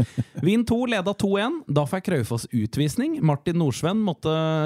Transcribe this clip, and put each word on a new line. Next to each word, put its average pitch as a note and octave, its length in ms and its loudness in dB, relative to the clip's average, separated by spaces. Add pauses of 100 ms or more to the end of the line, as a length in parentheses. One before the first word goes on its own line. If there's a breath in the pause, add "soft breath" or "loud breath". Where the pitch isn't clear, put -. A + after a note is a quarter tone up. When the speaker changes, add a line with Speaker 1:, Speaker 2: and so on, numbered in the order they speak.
(160)
Speaker 1:
<laughs> C3 320 -4
Speaker 2:
Vind A3+ 200 4
to A#3+ 180 2
leda G3+ 300 0
to G3 220 0
en. C4+ 240 -2 (100)
Da C#3+ 160 4
fikk F#3 240 -4
Raufoss A#2+ 400 -2
utvisning. D3+ 680 -2
Martin D#3+ 380 0
Nordsvenn E3+ 440 0
måtte D#3+ 320 -2 (300)